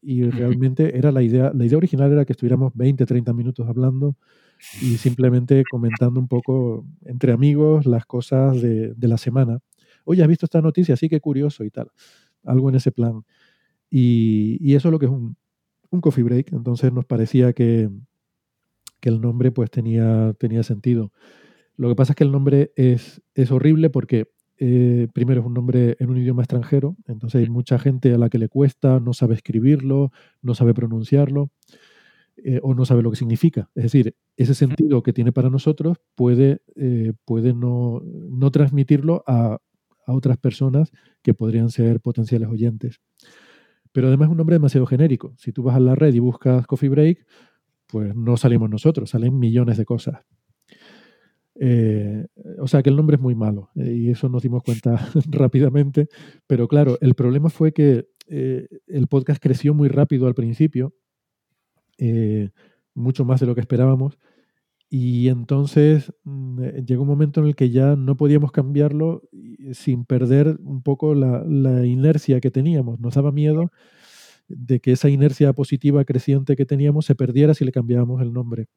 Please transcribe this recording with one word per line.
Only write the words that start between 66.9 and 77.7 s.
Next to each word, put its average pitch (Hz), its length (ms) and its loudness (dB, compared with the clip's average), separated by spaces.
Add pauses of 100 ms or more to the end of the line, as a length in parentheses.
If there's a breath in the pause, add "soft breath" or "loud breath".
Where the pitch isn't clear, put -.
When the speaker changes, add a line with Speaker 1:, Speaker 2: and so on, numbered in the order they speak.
Speaker 1:
un 139 40 -2
momento 147 340 0
en 151 60 2
el 143 80 0
que 127 140 2
ya 135 260 2
no 135 220 -2
podíamos 147 340 2
cambiarlo 147 800 -2
y, 127 420 -18
sin 120 320 -4
perder 135 560 2
un 139 220 -10
poco 147 320 -2
la, 127 320 0
la 131 380 0
inercia 135 560 2
que 135 100 -2
teníamos. 131 480 -2
Nos 120 160 -4
daba 139 160 0
miedo 151 400 0 (760 soft breath)
de 123 340 -4
que 127 100 0
esa 127 180 2
inercia 139 440 2
positiva 143 520 0
creciente 135 500 -2
que 135 100 -2
teníamos 147 400 0
se 135 100 2
perdiera 135 380 2
si - 120 -2
le 127 60 -2